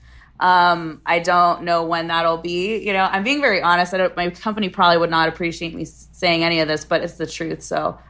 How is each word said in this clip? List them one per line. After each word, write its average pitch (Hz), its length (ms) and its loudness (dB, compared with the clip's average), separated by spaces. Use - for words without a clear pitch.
Um, 175 640 2
I 170 140 0
don't 175 440 2
know 170 220 0
when 165 240 -4
that'll 165 300 0
be. 180 400 -4
You 196 160 -4
know, 190 100 2
I'm 196 180 -2
being 277 200 0
very 214 200 2
honest. 175 320 2
I 190 40 0
don't, 180 180 0
my 175 140 -2
company 208 400 -4
probably 175 280 4
would 170 120 2
not 165 180 2
appreciate 165 460 -6
me - 80 -10
s-, - 300 -12
saying 165 300 0
any 165 180 2
of 156 80 2
this, 156 160 -2
but 170 180 0
it's 170 120 -8
the 160 120 -6
truth, 160 360 -8
so 156 360 -4